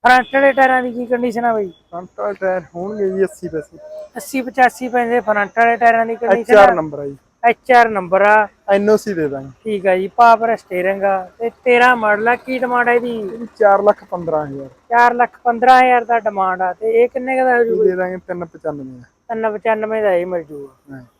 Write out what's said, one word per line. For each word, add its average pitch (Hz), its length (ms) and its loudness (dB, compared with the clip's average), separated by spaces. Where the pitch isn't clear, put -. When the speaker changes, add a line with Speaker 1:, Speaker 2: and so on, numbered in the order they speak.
Speaker 1:
ਫਰੰਟ 247 280 4
ਵਾਲੇ 277 180 4
ਟਾਇਰਾਂ 262 300 2
ਦੀ 247 100 -6
ਕੀ 240 140 -8
ਕੰਡੀਸ਼ਨ 240 380 -4
ਆ 233 80 0
ਬਾਈ? 202 200 -4
Speaker 2:
ਫਰੰਟ 175 160 -14
ਵਾਲੇ 202 220 -6
ਟਾਇਰ 185 220 -2
ਹੋਣਗੇ 196 340 -6
ਜੀ 190 140 -2
ਅੱਸੀ 180 240 -10
ਪੈਸੇ। 156 300 -10
Speaker 1:
ਅੱਸੀ 262 260 -8
ਪਚਾਸੀ 247 460 0
ਪੈਸੇ 240 320 -2
ਫਰੰਟ 208 380 -4
ਵਾਲੇ 233 180 2
ਟਾਇਰਾਂ 226 300 2
ਦੀ 226 100 -6
ਕੰਡੀਸ਼ਨ 226 360 0
Speaker 2:
ਐਚ 214 60 8
ਆਰ 196 100 8
Speaker 1:
ਆ। 175 60 2
Speaker 2:
ਨੰਬਰ 156 240 -6
ਆ 143 80 -10
ਜੀ। 139 100 -12
Speaker 1:
ਐਚ 233 280 0
ਆਰ 240 160 6
ਨੰਬਰ 190 340 -2
ਆ। 208 260 4
Speaker 2:
ਐਨ 202 180 2
ਓ 214 60 6
ਸੀ 208 180 -4
ਦੇ 156 140 -2
ਦਾਂਗੇ। 135 200 -10
Speaker 1:
ਠੀਕ 202 220 -4
ਆ 185 100 2
ਜੀ। 190 120 -4
ਪਾਵਰ 233 480 4
ਸਟੀਅਰਿੰਗ 190 460 -4
ਆ। 190 360 -2
ਤੇ 233 120 -6
ਤੇਰਾਂ 247 320 4
ਮਾਡਲ 214 320 0
ਆ। 240 80 0
ਕੀ 254 220 -8
ਡਿਮਾਂਡ 247 300 -2
ਆ 240 40 2
ਇਹਦੀ? 240 280 -2
Speaker 2:
ਇਹਦੀ 220 260 -10
ਚਾਰ 202 240 4
ਲੱਖ 202 220 0
ਪੰਦਰਾਂ 160 420 -6
ਹਜ਼ਾਰ। 139 220 -12
Speaker 1:
ਚਾਰ 240 460 0
ਲੱਖ 240 300 -4
ਪੰਦਰਾਂ 247 380 4
ਹਜ਼ਾਰ 247 220 2
ਦਾ 233 160 0
ਡਿਮਾਂਡ 190 420 -2
ਆ। 180 100 -2
ਤੇ 226 300 0
ਇਹ 247 60 2
ਕਿੰਨੇ 262 300 -4
ਕੁ 262 60 0
ਦਾ 247 140 2
ਹੋ 240 60 2
ਜੂ 226 80 -2
Speaker 2:
ਇਹ 220 60 -2
Speaker 1:
ਬਾਈ? 208 100 0
Speaker 2:
ਦੇ 185 80 -4
ਦਾਂਗੇ 185 200 -6
ਤਿੰਨ 175 280 -10
ਪਚਾਨਵੇਂ 151 400 -12
ਦਾ। 127 160 -18
Speaker 1:
ਤਿੰਨ 220 580 -8
ਪਚਾਨਵੇਂ 220 440 -4
ਦਾ 202 100 2
ਇਹ 175 140 -2
ਮਿਲ 180 160 -6
ਜੂਗਾ। 143 540 -18
Speaker 2:
ਹਾਂ। 127 80 -20